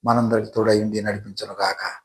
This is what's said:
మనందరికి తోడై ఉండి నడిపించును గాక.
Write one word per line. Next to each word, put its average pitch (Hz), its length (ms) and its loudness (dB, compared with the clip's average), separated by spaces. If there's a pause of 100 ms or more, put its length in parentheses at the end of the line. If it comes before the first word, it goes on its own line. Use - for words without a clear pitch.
మనందరికి 117 460 2
తోడై 107 320 4
ఉండి 107 180 -2
నడిపించును 101 520 -8
గాక. - 520 -4